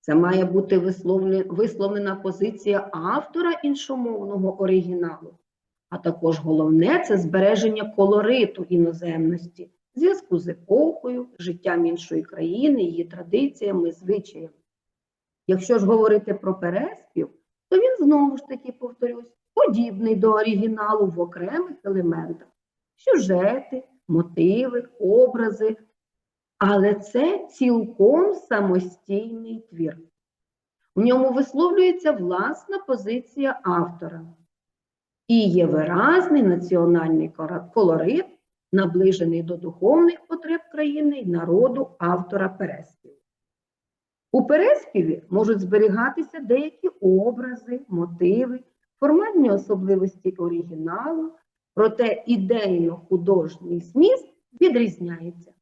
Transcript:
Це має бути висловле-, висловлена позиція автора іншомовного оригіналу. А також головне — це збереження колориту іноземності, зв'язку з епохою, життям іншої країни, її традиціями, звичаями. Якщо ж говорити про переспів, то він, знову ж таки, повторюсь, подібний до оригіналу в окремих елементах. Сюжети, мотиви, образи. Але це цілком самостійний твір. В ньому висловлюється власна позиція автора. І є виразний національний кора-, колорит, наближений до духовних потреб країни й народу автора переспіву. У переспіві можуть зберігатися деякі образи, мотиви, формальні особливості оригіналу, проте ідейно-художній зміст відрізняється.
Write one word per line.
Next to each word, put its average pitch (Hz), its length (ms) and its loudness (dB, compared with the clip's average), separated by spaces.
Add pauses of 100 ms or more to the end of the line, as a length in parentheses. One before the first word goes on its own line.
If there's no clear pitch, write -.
Це 151 140 -2
має 180 300 4
бути 190 320 0
висловле-, 190 640 0
висловлена 196 720 -4
позиція 196 760 -4
автора 294 600 -4 (120)
іншомовного 214 1000 -4
оригіналу. 175 720 -2 (560)
А 180 80 -14
також 165 420 -2
головне — 160 680 2
це 202 100 2
збереження 202 800 0
колориту 208 720 2
іноземності, 170 1040 -2 (240)
зв'язку 330 440 0
з 175 80 -8
епохою, 247 800 -2 (120)
життям 175 460 -2
іншої 165 380 -4
країни, 214 600 -2
її 170 200 -4
традиціями, 180 880 -4
звичаями. 170 600 -6 (960)
Якщо 190 320 0
ж 196 60 0
говорити 208 480 2
про 190 260 -6
переспів, 196 680 -6 (400)
то 370 80 4
він, 466 280 2
знову 285 320 4
ж - 120 -14
таки, 254 220 -12
повторюсь, 240 540 -8 (280)
подібний 226 600 0
до 214 160 2
оригіналу 214 760 0
в 170 140 -6
окремих 214 640 -6
елементах. 170 640 -4 (480)
Сюжети, 240 880 0 (240)
мотиви, 190 800 0 (120)
образи. 220 800 2 (800)
Але 202 360 4
це 302 580 -2
цілком 247 840 2
самостійний 220 1300 -4
твір. 165 280 -8 (1000)
В 190 60 0
ньому 254 300 4
висловлюється 339 800 2
власна 214 680 -4
позиція 254 840 -6
автора. 165 600 -4 (1040)
І 226 220 4
є 175 160 4
виразний 233 800 2
національний 170 840 2
кора-, 170 440 -10
колорит, 185 520 2 (460)
наближений 180 720 2
до 170 140 -8
духовних 285 720 2
потреб 330 340 -6 (100)
країни 294 480 -2
й 226 60 -12
народу 185 640 0 (100)
автора 180 500 -2
переспіву. - 640 -12 (1160)
У 254 140 2
переспіві 294 840 2
можуть 208 300 2
зберігатися 220 800 0
деякі 285 480 -2
образи, 240 1000 -2
мотиви, 185 720 -2 (400)
формальні 320 520 4
особливості 190 800 -2
оригіналу, 175 1000 -6 (420)
проте 220 540 0
ідейно-художній 180 1500 0
зміст 427 520 2 (280)
відрізняється. 175 1000 -2